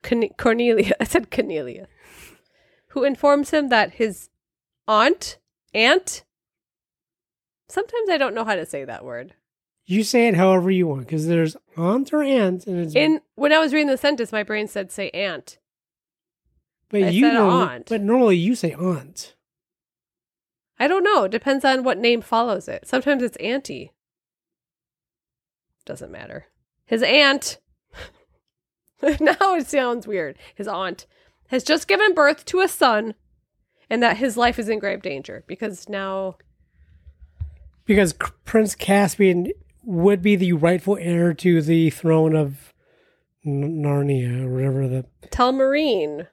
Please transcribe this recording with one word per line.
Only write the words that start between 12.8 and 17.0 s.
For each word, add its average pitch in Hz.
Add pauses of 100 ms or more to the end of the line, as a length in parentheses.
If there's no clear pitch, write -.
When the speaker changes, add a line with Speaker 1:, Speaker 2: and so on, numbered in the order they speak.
Speaker 1:
In, 311 (160)
when 294
I 311
was 311
reading 302
the 269
sentence, 269
my 214
brain 214
said, 190
"Say 196
aunt." 180 (1300)
Speaker 2:
But 202